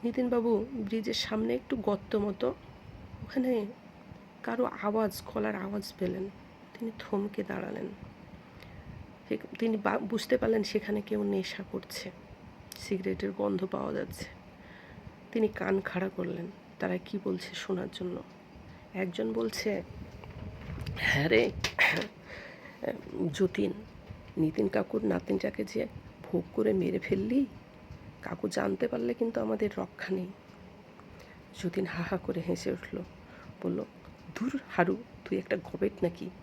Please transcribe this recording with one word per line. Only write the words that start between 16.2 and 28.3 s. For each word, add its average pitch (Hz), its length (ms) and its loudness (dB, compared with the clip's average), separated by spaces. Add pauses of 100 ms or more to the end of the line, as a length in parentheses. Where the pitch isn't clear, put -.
তারা 185 180 2
কি 190 260 -4
বলছে 185 300 0
শোনার - 400 -2
জন্য। 180 300 -4 (720)
একজন 190 400 0
বলছে, 214 500 2 (1120)
"হ্যাঁ 143 300 4
রে, 113 240 8 (1800)
যতীন, - 400 4 (640)
নিতিন 160 300 6
কাকুর 214 380 2
নাতিনটাকে 190 600 2
যে - 220 0 (440)
ভোগ 190 120 2 (100)
করে 220 200 6
মেরে 180 260 4
ফেললি, 220 460 4 (760)
কাকু - 260 -2